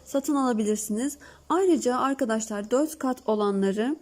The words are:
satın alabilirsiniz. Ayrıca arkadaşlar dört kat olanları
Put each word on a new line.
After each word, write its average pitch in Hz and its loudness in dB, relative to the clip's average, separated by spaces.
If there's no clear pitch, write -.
satın 277 -2
alabilirsiniz. 226 0
Ayrıca 294 2
arkadaşlar 226 -2
dört 302 0
kat 254 -2
olanları 208 0